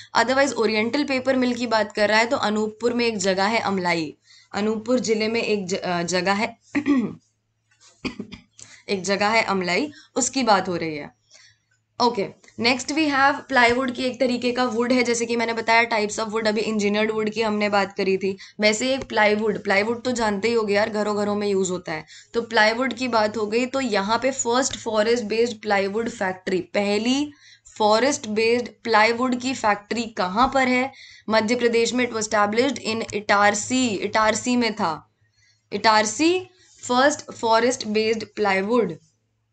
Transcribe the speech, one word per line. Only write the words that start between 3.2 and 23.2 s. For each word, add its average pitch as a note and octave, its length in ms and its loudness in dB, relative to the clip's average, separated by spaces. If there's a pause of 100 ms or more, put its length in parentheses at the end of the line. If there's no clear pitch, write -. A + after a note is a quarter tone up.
है A3+ 140 0
अमलाई। F3 580 -2 (360)
अनूपपुर A3 460 0
जिले G#3+ 300 0
में A#3 140 -2
एक G3+ 240 -2
ज-, F#3 80 -4
अ, F3 280 -2
जगह F3+ 300 0
है, A3 260 -4 (180)
<coughs> - 0 - (2000)
एक F#3+ 140 -2
जगह G3 260 0
है A3+ 140 4
अमलाई, F#3+ 500 -2 (240)
उसकी C4+ 260 0
बात G3 260 4
हो F3 80 -4
रही D#3+ 200 -6
है। - 280 -16 (800)
ओके, G#3+ 260 0 (320)
next B3 260 0
we D4 260 0
have C#4 220 4 (180)
plywood B3 440 2
की B3+ 80 -4
एक B3+ 160 -4
तरीके B3 320 0
का B3+ 120 0
वुड A#3 280 0
है, B3+ 100 2
जैसे A#3 240 0
कि A#3 100 -2
मैंने A#3 160 -2
बताया A3+ 360 2
types A3 360 -2
of G#3 100 -6
wood, A3+ 140 0
अभी G#3+ 120 2
इंजीनियर्ड G#3+ 500 0
वुड A3 200 -2
की G3+ 120 -4
हमने G#3 260 0
बात G3 280 0
करी F#3+ 200 0
थी। F#3+ 220 -4 (220)
वैसे A3 340 2
एक C4 100 -4
प्लाईवुड, G#3+ 600 0
प्लाईवुड G#3 400 0
तो B3+ 80 0
जानते G#3+ 360 0
ही A#3 60 2
होगे G#3+ 200 0
यार, G#3+ 160 2
घरों G#3 260 -2
घरों G#3 180 0
में G#3 140 -2
यूज़ F#3+ 220 0
होता F3+ 220 -6
है। D#3 140 -10 (280)
तो A3+ 80 0
प्लाईवुड A3+ 500 2
की B3 160 -4
बात A3 280 2